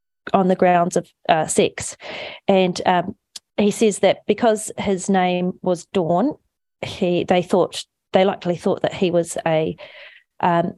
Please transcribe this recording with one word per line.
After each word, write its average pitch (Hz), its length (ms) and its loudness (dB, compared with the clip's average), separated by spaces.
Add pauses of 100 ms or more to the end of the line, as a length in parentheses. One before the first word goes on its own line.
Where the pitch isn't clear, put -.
(340)
on 196 140 2
the 185 80 2
grounds 180 400 2
of, 170 160 -4 (180)
uh, 160 180 2
sex. - 500 -2 (500)
And, 185 380 2
um, 180 300 0 (420)
he 208 140 2
says 208 280 0
that 185 280 2
because 214 500 0
his 190 320 -4
name 180 440 0 (100)
was 180 240 -2
Dawn, 180 500 -2 (440)
he, 175 420 -2
they 180 180 2
thought, - 440 0 (280)
they 190 100 6
likely 180 320 -2
thought - 280 -4
that - 100 -2
he 185 160 0
was 170 260 0 (120)
a, 160 280 0 (680)
um, 170 360 2